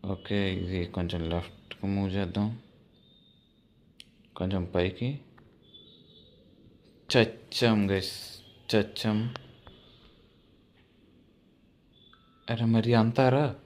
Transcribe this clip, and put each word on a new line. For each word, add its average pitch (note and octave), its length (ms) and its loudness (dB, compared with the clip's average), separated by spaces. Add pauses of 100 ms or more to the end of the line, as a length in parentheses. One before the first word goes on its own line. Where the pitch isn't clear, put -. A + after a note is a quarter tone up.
ఓకే, G2 480 -2
ఇది F2+ 320 -4
కొంచెం E2+ 440 -4
లెఫ్ట్కి - 560 -8
మూవ్ G2 280 -2
చేద్దాం, G2+ 460 -2 (1800)
కొంచెం F#2 280 -2 (100)
పైకి. G#2 460 -2 (2000)
చచ్చాం A2 760 2
గైస్, F#2+ 240 0 (600)
చచ్చాం. A2 600 0 (3250)
అరే, A#2 140 -2
మరి A2+ 300 4
అంతారా? B2+ 600 4 (120)